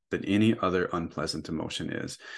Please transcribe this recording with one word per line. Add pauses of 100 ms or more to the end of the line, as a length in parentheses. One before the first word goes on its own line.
(100)
than
any
other
unpleasant
emotion
is. (200)